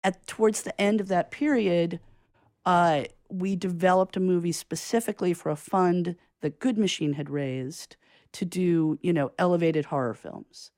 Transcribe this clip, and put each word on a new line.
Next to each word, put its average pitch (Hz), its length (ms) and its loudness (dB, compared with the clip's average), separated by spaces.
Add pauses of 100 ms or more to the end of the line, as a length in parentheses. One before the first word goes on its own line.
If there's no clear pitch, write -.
At, 196 240 -2
towards 220 360 0
the - 160 -10
end 208 220 2
of 185 80 -4
that 175 220 0
period, 180 680 2 (640)
uh, 175 380 4 (260)
we 190 260 -4
developed 185 600 2
a - 20 -2
movie 180 320 0
specifically 185 840 -2
for - 160 -6
a 151 60 -2
fund 175 600 0 (260)
that 147 180 -4
Good 247 180 0
Machine 160 360 0
had 143 160 -6
raised 135 680 -6 (380)
to - 120 -4
do, 170 560 2
you 175 120 2
know, 143 240 2
elevated 170 480 2
horror 127 280 -2
films - 640 -16